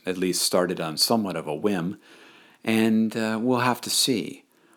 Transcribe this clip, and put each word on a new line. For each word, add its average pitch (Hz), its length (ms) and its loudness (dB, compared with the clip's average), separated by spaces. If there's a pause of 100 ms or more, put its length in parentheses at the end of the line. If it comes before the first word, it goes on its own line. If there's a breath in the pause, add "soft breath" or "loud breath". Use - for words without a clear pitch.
at 90 140 -4
least 90 240 0
started 90 380 2
on 78 160 -6
somewhat 104 400 0
of 78 100 -6
a 76 80 -4
whim. 101 460 -2 (640 loud breath)
And, 110 520 2
uh, 110 240 -2
we'll 123 200 2
have 123 220 0
to - 80 -6
see. 98 520 -2 (340 soft breath)